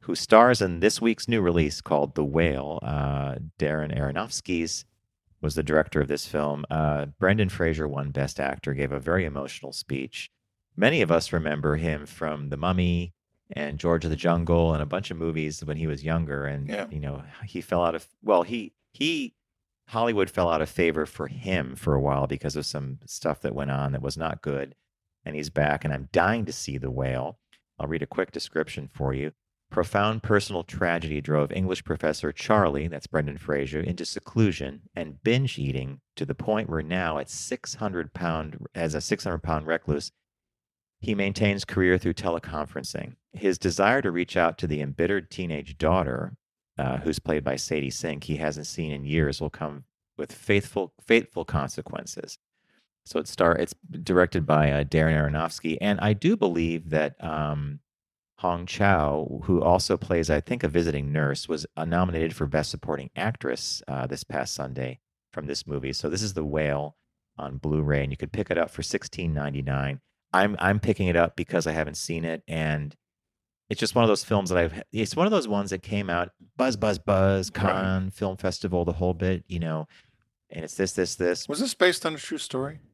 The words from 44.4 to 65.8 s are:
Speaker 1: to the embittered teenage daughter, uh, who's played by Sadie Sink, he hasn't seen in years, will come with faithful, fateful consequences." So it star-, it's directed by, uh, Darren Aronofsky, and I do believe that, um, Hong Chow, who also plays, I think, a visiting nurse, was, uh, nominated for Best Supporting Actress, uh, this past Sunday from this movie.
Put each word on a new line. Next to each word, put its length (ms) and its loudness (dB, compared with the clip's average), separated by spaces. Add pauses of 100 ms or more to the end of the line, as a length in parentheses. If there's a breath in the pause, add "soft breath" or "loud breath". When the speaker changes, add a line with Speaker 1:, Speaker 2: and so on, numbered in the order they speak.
Speaker 1:
to 80 -4
the 140 -2
embittered 500 -2
teenage 460 -8
daughter, 600 0 (420)
uh, 200 -2
who's 200 -2
played 260 0
by 120 0
Sadie 340 -4
Sink, 340 -6
he 120 -4
hasn't 300 -4
seen 260 -6
in 120 -8
years, 360 2
will 100 -4
come 340 -10 (320)
with 160 -8
faithful, 680 0
fateful 440 2
consequences." 960 -6 (680)
So 140 -2
it 80 -6
star-, 280 4
it's 180 -2 (280)
directed 440 4
by, 260 6
uh, 120 2
Darren 300 4
Aronofsky, 680 0
and 180 2
I 140 4
do 240 2
believe 500 2
that, 340 0
um, 580 -4 (580)
Hong 260 0
Chow, 800 2
who 160 4
also 380 6
plays, 320 2
I 100 4
think, 240 -4
a 40 2
visiting 440 0
nurse, 340 0
was, 200 -4 (100)
uh, 80 -4
nominated 500 0
for 120 -2
Best 240 0
Supporting 440 -6
Actress, 720 -4
uh, 200 -4
this 180 -8
past 300 -4
Sunday 460 -6 (320)
from 140 -8
this 200 -6
movie. 260 -4